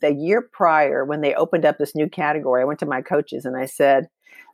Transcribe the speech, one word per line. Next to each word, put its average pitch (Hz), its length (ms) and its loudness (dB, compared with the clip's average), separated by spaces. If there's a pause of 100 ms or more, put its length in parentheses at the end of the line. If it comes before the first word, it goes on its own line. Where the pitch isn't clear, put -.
the 147 140 2
year 196 360 -2
prior, 156 540 2
when 147 160 -4
they 143 140 0
opened 160 320 0
up 147 100 2
this 147 180 -4
new 151 140 0
category, 147 540 -2
I - 20 0
went 147 160 -2
to 160 60 -6
my 131 160 -4
coaches 147 420 -4
and 127 120 -8
I 131 100 -6
said, 139 420 2 (460)